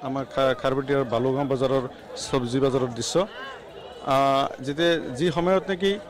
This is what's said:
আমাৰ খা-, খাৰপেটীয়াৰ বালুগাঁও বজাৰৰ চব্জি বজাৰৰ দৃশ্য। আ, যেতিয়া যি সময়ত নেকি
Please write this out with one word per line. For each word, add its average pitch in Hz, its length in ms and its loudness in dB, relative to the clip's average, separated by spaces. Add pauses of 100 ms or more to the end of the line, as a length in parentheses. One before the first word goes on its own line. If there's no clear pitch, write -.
আমাৰ 135 160 -2 (100)
খা-, 131 280 4
খাৰপেটীয়াৰ 139 420 0 (100)
বালুগাঁও 131 380 2
বজাৰৰ 131 320 2 (460)
চব্জি 127 300 0
বজাৰৰ 131 380 2
দৃশ্য। - 180 -4 (880)
আ, 135 100 2 (500)
যেতিয়া 160 260 2 (260)
যি 156 140 2
সময়ত 180 380 2
নেকি 196 220 0 (180)